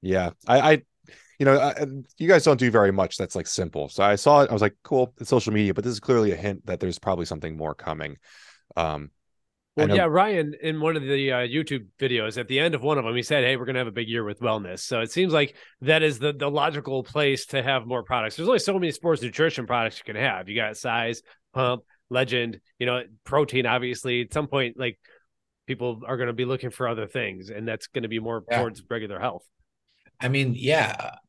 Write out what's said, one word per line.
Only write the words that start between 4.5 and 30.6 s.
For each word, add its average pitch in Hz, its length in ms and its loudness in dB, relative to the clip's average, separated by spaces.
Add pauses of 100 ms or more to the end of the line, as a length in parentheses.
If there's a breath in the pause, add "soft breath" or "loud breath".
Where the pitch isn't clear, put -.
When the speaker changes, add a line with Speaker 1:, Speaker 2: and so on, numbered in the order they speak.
Speaker 1:
I 120 40 0
was 104 80 4
like, 104 220 4
"Cool, 127 360 0
it's 120 100 -12
social 110 240 2
media," 104 200 2
but 101 100 -4
this 120 100 -4
is 107 60 -8
clearly 113 320 4
a 87 40 0
hint 95 320 -6
that 92 120 -4
there's 90 200 -4
probably 87 260 -2
something 80 300 -10
more 78 200 -6
coming. 76 420 -8 (580 soft breath)
Um, 78 360 -4 (680)
I 151 40 4
Speaker 2:
Well, 151 60 4
Speaker 1:
know 202 80 4
Speaker 2:
yeah, 185 100 4
Ryan, 170 540 2
in 156 220 -4
one 160 160 0
of 147 60 -4
the, 135 280 0
uh, 123 160 0
YouTube 139 380 -4 (140)
videos, 113 400 0
at 117 80 -6
the 131 120 0
end 165 140 2
of 131 80 -2
one 147 160 0
of 123 80 -2
them, 117 100 -2
he 123 60 0
said, 143 220 0
"Hey, 127 140 2
we're 120 80 -6
gonna 127 120 -4
have 127 100 -2
a 113 40 -8
big 110 180 -6
year 113 140 -2
with 104 160 -8
wellness." 107 400 -4
So 120 220 -4
it 113 100 -6
seems 180 220 0
like 147 220 2 (260 soft breath)
that 156 200 4
is 151 160 0
the, 147 160 -2
the 143 160 -4
logical 143 540 -2
place 139 440 0
to 139 140 -4
have 127 240 0
more 120 180 -4
products. 113 320 -4
There's 170 140 -4
only 247 100 4
so 202 140 -2
many 185 180 0
sports 165 300 0
nutrition 123 460 -2
products 117 320 -2
you - 120 -14
can 107 100 -6
have. 95 280 -4
You 104 60 -6
got 107 220 -4
Size, 117 440 -4 (320 soft breath)
Pump, 123 300 0 (260)
Legend, 120 500 -2 (200)
you 123 80 -2
know, 123 160 -2 (200)
protein, 135 440 0
obviously. 123 540 -2
At 113 120 -8
some 151 140 -2
point, 127 320 -4
like, 120 180 -6 (680 soft breath)
people 120 400 -6
are 131 100 -4
gonna 120 160 -4
be 123 120 -4
looking 127 260 -6
for 127 160 -4
other 113 180 -4
things, 98 460 -8
and 110 160 -8
that's 110 180 -8
gonna 113 240 -6
be 113 100 -4
more 113 300 -8
Speaker 3:
Yeah. 120 100 2
Speaker 2:
towards 113 300 -4
regular 107 300 -8
health. 95 260 -6 (760)
Speaker 3:
I 127 40 -2
mean, 135 280 0
yeah. 131 600 -2 (140)